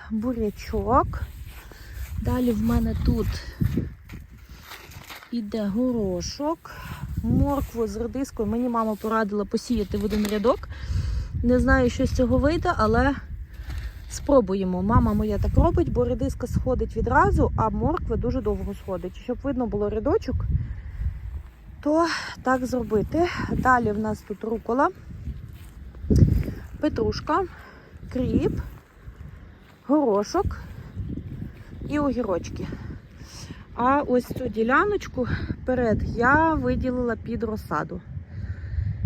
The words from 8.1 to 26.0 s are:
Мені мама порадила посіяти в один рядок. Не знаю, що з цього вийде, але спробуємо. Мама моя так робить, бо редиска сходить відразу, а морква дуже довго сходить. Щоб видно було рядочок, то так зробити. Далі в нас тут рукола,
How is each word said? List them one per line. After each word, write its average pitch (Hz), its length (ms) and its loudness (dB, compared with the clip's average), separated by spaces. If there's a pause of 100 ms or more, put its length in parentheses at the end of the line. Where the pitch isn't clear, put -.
Мені 240 200 0
мама 226 260 0
порадила 208 500 0
посіяти 214 540 -2
в 202 60 -2
один 208 220 0
рядок. 208 420 2 (760)
Не 247 160 6
знаю, 254 320 6
що 262 160 0
з - 100 0
цього 254 220 4
вийде, 320 380 2
але 240 380 4 (960)
спробуємо. 190 720 2
Мама 226 320 6
моя 208 240 2
так - 180 2
робить, 277 360 4
бо 240 120 2
редиска 240 420 -2
сходить 233 500 0
відразу, 277 600 4
а 220 140 2
морква 226 460 0
дуже 247 240 0
довго 202 340 -2
сходить. 185 420 -8
Щоб - 260 -6
видно 254 240 -2
було 208 240 0
рядочок, 220 460 0 (1500)
то 320 200 4 (360)
так 254 240 0
зробити. 240 640 2 (240)
Далі 247 400 4
в 202 60 -2
нас 214 300 -2
тут 208 160 -8
рукола, 233 440 2 (1900)